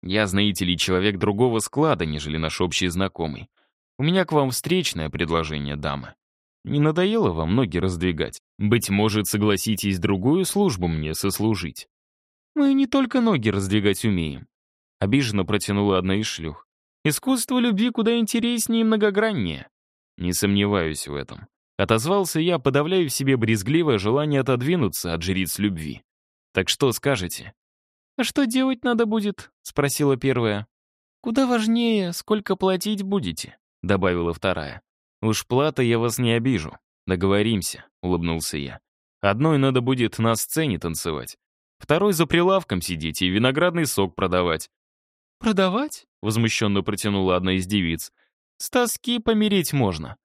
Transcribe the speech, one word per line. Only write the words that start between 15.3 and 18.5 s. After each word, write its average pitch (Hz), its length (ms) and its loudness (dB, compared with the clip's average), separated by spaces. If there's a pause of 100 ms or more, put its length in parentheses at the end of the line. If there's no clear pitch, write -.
протянула 101 520 0
одна 92 180 0
из 107 100 -2
шлюх. 80 400 -10 (380)
«Искусство 254 560 0
любви 233 300 2
куда 233 280 0
интереснее 226 640 0